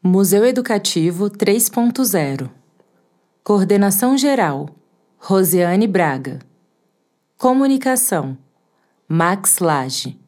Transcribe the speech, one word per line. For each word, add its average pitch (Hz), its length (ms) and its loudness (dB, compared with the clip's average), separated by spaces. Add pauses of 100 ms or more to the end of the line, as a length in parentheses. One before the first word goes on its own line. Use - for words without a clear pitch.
Museu 190 420 4
Educativo 202 840 -2
três 202 400 0
ponto 240 360 -2
zero. 139 440 -2 (920)
Coordenação 202 760 2
geral, 190 520 0 (480)
Rosiane 185 680 2
Braga. 147 520 -2 (960)
Comunicação, 254 1000 0 (720)
Max 175 520 0
Lage. 135 680 -4